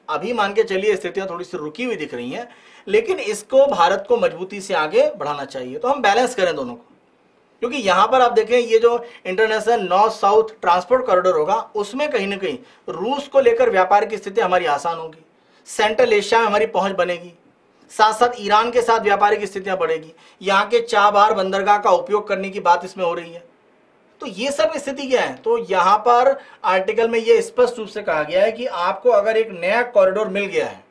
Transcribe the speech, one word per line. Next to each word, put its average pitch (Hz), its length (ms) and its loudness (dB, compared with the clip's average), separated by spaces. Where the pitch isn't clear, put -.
अभी 160 240 -4
मान 202 200 -2
के 214 100 2
चलिए 196 320 0
स्थितियाँ 190 340 -6
थोड़ी 175 160 -10
सी - 120 -12
रुकी 156 260 -8
हुई 240 120 -4
दिख 147 180 -10
रही 120 160 -8
हैं, 175 180 -10
लेकिन 208 320 0
इसको 240 480 2
भारत 185 400 2
को 240 100 2
मजबूती 190 440 -4
से 190 140 -8
आगे 185 360 2
बढ़ाना 143 340 -8
चाहिए। 127 320 -12
तो 156 100 -4
हम 277 140 -2
balance 220 340 2
करें 180 200 -2
दोनों 123 200 -8
को, - 100 -20
क्योंकि 254 160 -4
यहाँ 196 300 2
पर 254 140 4
आप 240 100 4
देखें 220 260 2
ये 226 220 2
जो 233 240 2
international 220 580 0
north 190 300 2
south 214 360 2
transport 185 440 2
corridor 180 320 2
होगा 170 180 0
उसमें 254 360 -4
कहीं 196 160 -2
ना 196 100 -6
कहीं 165 200 -6
रूस 247 380 -6
को 269 140 2
लेकर 233 280 4
व्यापार 196 360 2
की 214 120 -8
स्थिति 196 240 -4
हमारी 180 260 0
आसान 165 300 -2
होगी, 160 260 -14
Central 220 460 0
Asia 208 260 2
में 226 80 0
हमारी 208 200 0
पहुँच 196 260 -2
बनेगी, 175 380 -4
साथ 214 220 2
साथ 240 260 0
ईरान 214 320 2
के 240 100 2
साथ 233 180 2
व्यापारिक 202 460 2
स्थितियाँ 190 320 -6
बढ़ेगी, 160 340 -4
यहाँ 196 260 0
के 233 140 2
चाबहार 208 520 4
बंदरगाह 196 440 0
का 208 140 2
उपयोग 196 360 0
करने 190 220 -4
की 196 120 -8
बात 180 240 2
इसमें 185 200 -6
हो 170 80 0
रही 170 180 -10
है। - 120 -18
तो 294 60 -10
ये 226 240 -6
सब 311 260 -2
स्थिति 277 300 -8
क्या 247 140 2
है? 139 140 -4
तो 233 240 -2
यहाँ 180 400 2
पर 247 360 4
article 208 440 0
में 233 100 0
ये 226 220 4
स्पष्ट - 380 0
रूप 208 80 -10
से 208 140 -10
कहा 156 220 -2
गया 170 180 0
है 226 100 2
कि 240 140 -8
आपको 185 460 -2
अगर 220 260 2
एक 220 140 -2
नया 185 320 -2
corridor 196 460 2
मिल 196 160 -4
गया 160 200 -2
है 104 260 -14